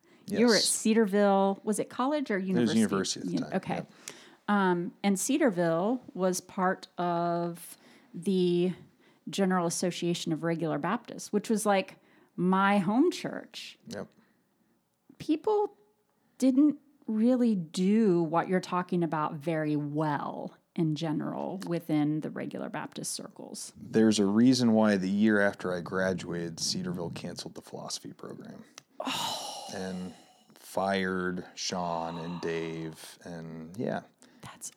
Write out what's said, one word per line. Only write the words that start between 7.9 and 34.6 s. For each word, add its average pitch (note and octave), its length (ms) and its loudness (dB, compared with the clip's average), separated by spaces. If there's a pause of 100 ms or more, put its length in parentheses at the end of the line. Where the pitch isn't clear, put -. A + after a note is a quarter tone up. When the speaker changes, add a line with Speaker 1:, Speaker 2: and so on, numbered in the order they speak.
Speaker 1:
the F3+ 600 2 (560)
General F#3 380 0
Association E3+ 680 -2
of D3+ 100 -4
Regular D#3+ 360 -2
Baptists, F#3 520 -6
which G#3 180 0
was, G#3 160 0
like, G3 300 2 (400)
my F#3+ 420 4
home A3 340 4
church. - 640 -10 (120)
Speaker 2:
Yep. G2 180 -10 (1080)
Speaker 1:
People G#4 560 0 (640)
didn't C4+ 400 4 (280)
really A#3 480 4
do F#3 720 2
what E3 240 0
you're F#3 140 2
talking F3+ 420 -2
about D#3 300 -2
very D#3 420 -2
well D3 800 -2 (180)
in D#3+ 220 0
general D3+ 720 -4
within D#3 540 0
the - 80 -6
regular - 400 -8
Baptist - 420 -8
circles. - 640 -12
Speaker 2:
There's A2 420 4
a G2+ 60 6
reason A#2+ 460 6
why A2 240 6
the F#2 140 0
year G#2 320 4
after G2+ 340 0
I F2+ 60 -4
graduated, F2 800 -2
Cedarville F2+ 480 -4
canceled E2+ 460 -10
the - 60 -16
philosophy - 520 -12
program. - 500 -14 (420)
Speaker 1:
Oh. - 600 -6 (100)
Speaker 2:
And F#2 380 -6 (440)
fired F#2 840 -2 (120)
Sean E2+ 640 -4
and E2+ 200 -8
Dave, E2 840 -6
and E2 500 -12
yeah. - 260 -4 (420)
Speaker 1:
That's - 340 -16